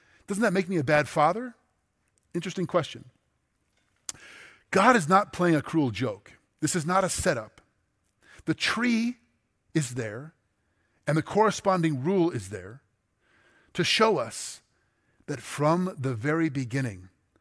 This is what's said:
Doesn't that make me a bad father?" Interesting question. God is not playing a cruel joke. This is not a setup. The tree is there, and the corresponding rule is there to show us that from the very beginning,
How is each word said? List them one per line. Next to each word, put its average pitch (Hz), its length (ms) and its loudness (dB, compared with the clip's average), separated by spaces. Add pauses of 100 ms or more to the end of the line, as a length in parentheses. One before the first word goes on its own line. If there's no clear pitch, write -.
(260)
Doesn't 202 160 -2
that 208 100 4
make 190 160 0
me 190 80 -2
a 147 80 0
bad 147 240 4
father?" 190 460 0 (800)
Interesting 175 320 -4
question. 139 400 -2 (1700)
God 220 220 6
is 165 140 2
not 190 240 4
playing 175 240 2
a 139 60 0
cruel 147 280 0
joke. 104 420 -6 (280)
This 156 160 0
is 156 80 -2
not 185 180 2
a 180 60 0
setup. - 540 -4 (840)
The 160 100 0
tree 233 640 -2 (560)
is 143 160 -2
there, 120 420 -10 (760)
and 151 120 2
the 151 40 0
corresponding 185 800 0
rule 175 280 2
is 101 180 -8
there 101 320 -14 (960)
to 175 100 0
show 220 320 4
us - 460 -8 (640)
that 135 160 -8
from 175 560 0
the 131 160 -4
very 151 340 -2
beginning, 123 640 -6 (300)